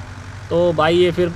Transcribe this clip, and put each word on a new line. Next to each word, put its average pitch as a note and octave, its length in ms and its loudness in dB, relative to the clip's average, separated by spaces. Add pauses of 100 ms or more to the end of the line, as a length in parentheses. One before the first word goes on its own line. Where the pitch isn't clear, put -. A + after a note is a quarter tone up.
(500)
तो E3+ 240 2
भाई D#3 240 2
ये F3+ 140 4
फिर F3 240 0